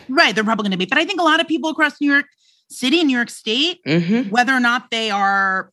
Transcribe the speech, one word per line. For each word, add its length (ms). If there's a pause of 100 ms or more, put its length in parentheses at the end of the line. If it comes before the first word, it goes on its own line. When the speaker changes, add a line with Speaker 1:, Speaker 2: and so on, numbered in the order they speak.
Speaker 1:
Right, 280
the 80
Republican 280
debate. 180
But 100
I 60
think 140
a 40
lot 160
of 80
people 240
across 280
New 120
York 140 (440)
City 300
and 80
New 80
York 140
State, 580
Speaker 2:
Mm-hmm. 420
Speaker 1:
whether 240
or 60
not 320
they 180
are 640